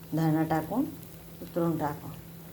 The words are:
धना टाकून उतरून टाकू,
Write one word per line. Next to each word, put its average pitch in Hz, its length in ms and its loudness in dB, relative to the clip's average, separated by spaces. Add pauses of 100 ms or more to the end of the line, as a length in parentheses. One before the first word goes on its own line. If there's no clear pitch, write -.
(140)
धना 160 300 6
टाकून 160 380 2 (600)
उतरून 170 360 2
टाकू, 151 320 -2 (440)